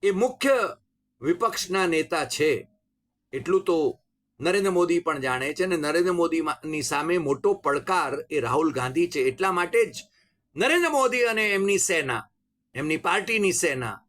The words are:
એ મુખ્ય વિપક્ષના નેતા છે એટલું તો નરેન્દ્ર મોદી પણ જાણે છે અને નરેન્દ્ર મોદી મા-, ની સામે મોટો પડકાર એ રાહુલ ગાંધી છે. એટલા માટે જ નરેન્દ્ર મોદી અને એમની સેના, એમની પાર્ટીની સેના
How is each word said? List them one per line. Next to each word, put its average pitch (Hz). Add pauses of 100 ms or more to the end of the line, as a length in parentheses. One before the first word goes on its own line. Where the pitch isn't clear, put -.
એ 196
મુખ્ય 247 (440)
વિપક્ષના 180
નેતા 160
છે 135 (640)
એટલું 185
તો 160 (400)
નરેન્દ્ર 190
મોદી 175
પણ 156
જાણે 135
છે 180
અને 185
નરેન્દ્ર 160
મોદી 165
મા-, 156
ની 151
સામે 151
મોટો 151
પડકાર 143
એ 151
રાહુલ 139
ગાંધી 131
છે. 143
એટલા 131
માટે 175
જ - (600)
નરેન્દ્ર 320
મોદી 254
અને 220
એમની 196
સેના, 139 (460)
એમની 151
પાર્ટીની 196
સેના 131